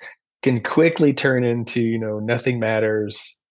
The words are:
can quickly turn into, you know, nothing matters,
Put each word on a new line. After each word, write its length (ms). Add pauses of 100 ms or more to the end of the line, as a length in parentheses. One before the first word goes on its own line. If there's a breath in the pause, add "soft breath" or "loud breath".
(440 loud breath)
can 180
quickly 500
turn 300
into, 380
you 180
know, 220
nothing 400
matters, 760 (140)